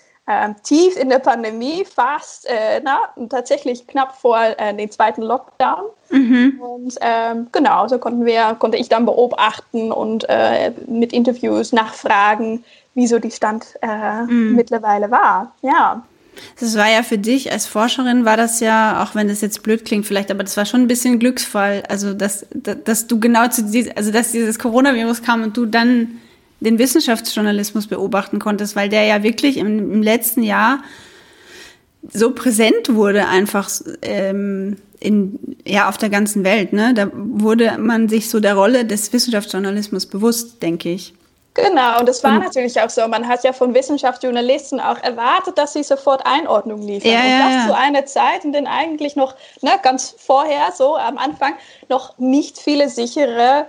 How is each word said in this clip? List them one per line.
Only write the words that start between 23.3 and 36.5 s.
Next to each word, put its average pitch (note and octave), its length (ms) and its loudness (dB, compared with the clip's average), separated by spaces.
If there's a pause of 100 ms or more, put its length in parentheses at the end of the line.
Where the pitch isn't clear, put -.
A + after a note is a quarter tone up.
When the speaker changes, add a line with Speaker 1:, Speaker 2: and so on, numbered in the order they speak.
Speaker 2:
zu A#3+ 140 -2
dies-, G#3+ 340 -2
also G#3 160 -2
dass A#3 200 0
dieses A3+ 260 -2
Coronavirus A#3 640 0
kam A3+ 200 0
und G#3+ 140 -4
du A#3+ 80 0
dann A#3 560 2 (400)
den A3+ 200 2
Wissenschaftsjournalismus G#3 1040 0
beobachten G3 540 -4
konntest, G#3 340 -4
weil G3+ 140 -2
der G#3+ 160 2
ja G#3 180 2
wirklich A#3+ 360 0
im, G#3+ 340 -2
im G#3+ 100 2
letzten A#3 400 0
Jahr A3 380 2 (1300)
so A3+ 200 2
präsent B3 640 2
wurde G3+ 320 2
einfach, G3 420 0 (320)
ähm, G3 720 -4 (220)
in, G3+ 640 -2
ja, G3+ 240 0
auf G3+ 100 -6
der A3 120 -2
ganzen G3+ 320 0
Welt, F#3+ 300 2